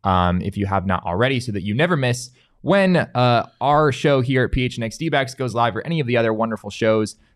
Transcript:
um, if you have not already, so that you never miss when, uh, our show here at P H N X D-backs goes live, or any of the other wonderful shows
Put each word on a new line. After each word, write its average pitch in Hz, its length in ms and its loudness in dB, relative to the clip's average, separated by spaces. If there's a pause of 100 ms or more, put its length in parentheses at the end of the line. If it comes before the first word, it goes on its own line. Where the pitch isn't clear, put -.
um, 90 380 2
if 95 140 -6
you 101 120 -2
have 95 180 -2
not 92 180 -2
already, 120 360 -2
so 120 120 -8
that 101 120 -6
you 104 100 -4
never 165 240 0
miss 123 320 -2 (320)
when, 185 360 4
uh, 123 520 0 (120)
our 147 300 4
show 135 300 2
here 127 220 2
at 107 80 -2
P 131 120 0
H 123 140 -4
N 117 60 -6
X 113 140 -8
D-backs 139 360 -2
goes 127 220 -6
live, 117 200 0
or 110 120 -6
any 165 120 -2
of 139 60 -2
the 120 120 0
other 113 140 2
wonderful 110 380 -4
shows 110 460 0 (200)